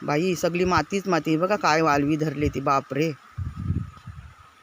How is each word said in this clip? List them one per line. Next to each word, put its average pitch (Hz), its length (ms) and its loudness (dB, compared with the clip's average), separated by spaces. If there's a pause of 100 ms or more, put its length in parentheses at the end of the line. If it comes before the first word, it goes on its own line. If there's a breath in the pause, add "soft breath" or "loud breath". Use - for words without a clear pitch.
बाई, 160 320 0
सगळी 175 300 0
मातीच 180 440 0
माती. 160 220 2
हे 156 60 4
बघा 185 200 2
काय 160 240 2
वालवी 147 360 2
धरली 147 320 -2
ती, 139 120 -4
बापरे. 139 460 0 (1600)